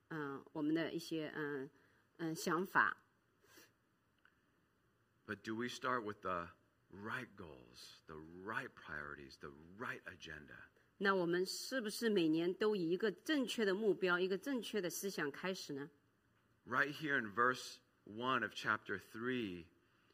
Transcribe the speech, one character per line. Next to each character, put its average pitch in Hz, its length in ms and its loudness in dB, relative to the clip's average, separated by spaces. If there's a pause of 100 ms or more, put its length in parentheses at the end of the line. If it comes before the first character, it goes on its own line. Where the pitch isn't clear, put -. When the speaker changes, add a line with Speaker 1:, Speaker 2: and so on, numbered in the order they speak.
Speaker 1:
呃， 143 440 -6
我 156 120 -2
们 151 100 4
的 160 180 0
一 - 60 -4
些， 160 300 -4
呃， 143 420 -4 (480)
呃， 160 160 -2
想 165 320 0
法。 117 320 4 (2250)
Speaker 2:
But 101 160 -6
do 110 120 -2
we 120 120 0
start 127 360 0
with 104 180 -6
the 87 280 0 (420)
right 110 360 -8 (100)
goals, 64 680 -16
the 78 80 -12 (280)
right 117 300 -6
priorities, 73 640 -10
the 80 120 -12 (260)
right 120 280 -6
agenda? 78 500 -12 (420)
Speaker 1:
那 196 160 4
我 180 120 4
们 175 200 4
是 - 360 -4
不 208 80 -4
是 226 200 2
每 185 200 6
年 170 240 4
都 214 200 2
以 170 160 2
一 175 60 4
个 202 160 2
正 285 340 2
确 214 200 0
的 190 100 4
目 208 180 4
标， 180 240 4
一 180 120 2
个 190 80 2
正 254 240 -2
确 208 180 -2
的 180 100 0
思 196 200 -4
想 160 200 0
开 180 240 -2
始 185 200 -8
呢？ 143 160 -6 (760)
Speaker 2:
Right 143 280 2
here 143 260 2
in 107 140 -2
verse 123 420 4 (300)
one 120 380 0
of 101 100 -2
chapter 107 460 0 (120)
three, 110 540 -2 (480)